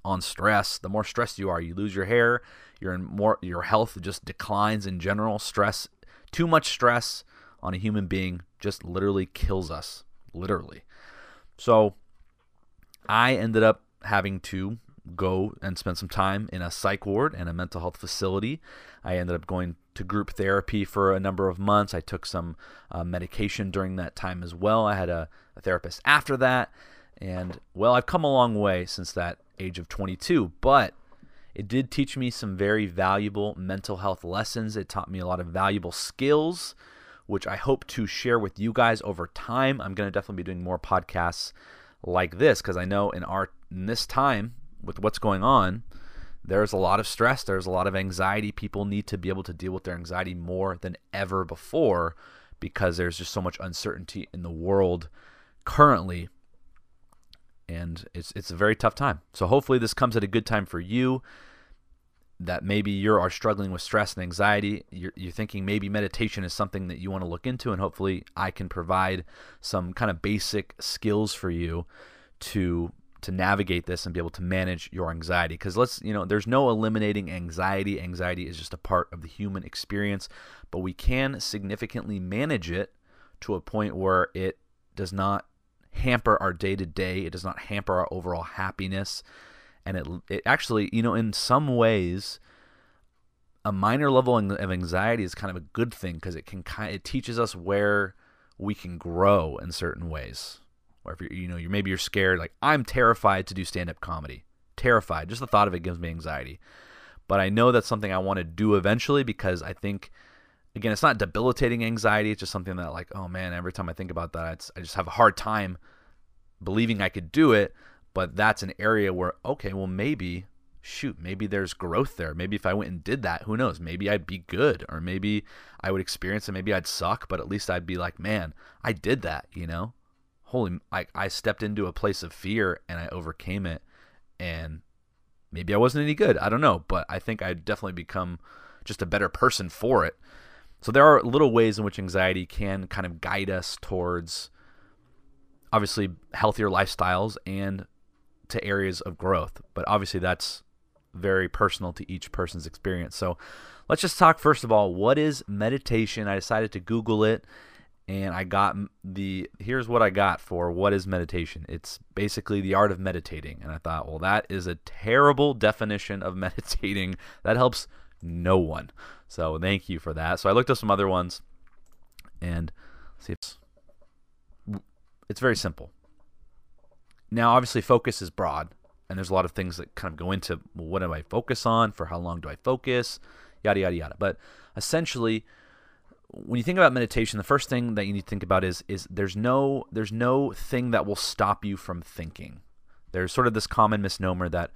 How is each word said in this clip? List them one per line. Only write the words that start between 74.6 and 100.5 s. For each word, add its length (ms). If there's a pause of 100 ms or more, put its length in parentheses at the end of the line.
your 160
anxiety. 480
'Cause 180
let's, 280
you 100
know, 120
there's 200
no 240
eliminating 600
anxiety. 680
Anxiety 480
is 80
just 160
a 60
part 340
of 120
the 40
human 360
experience, 640 (400)
but 100
we 140
can 460
significantly 800
manage 500
it 240 (480)
to 140
a 60
point 340
where 400
it 240 (360)
does 160
not 360 (460)
hamper 460
our 140
day-to-day. 680
It 100
does 120
not 140
hamper 380
our 160
overall 320
happiness. 800 (640)
And 80
it, 120 (220)
it 160
actually, 460
you 100
know, 120
in 180
some 460
ways, 640 (1200)
a 80
minor 400
level 260
of 320
anxiety 540
is 100
kind 160
of 60
a 160
good 220
thing 260
'cause 160
it 100
can 160
ki-, 340
it 100
teaches 340
us 160
where 580 (440)
we 180
can 220
grow 580
in 160
certain 380
ways. 500 (460)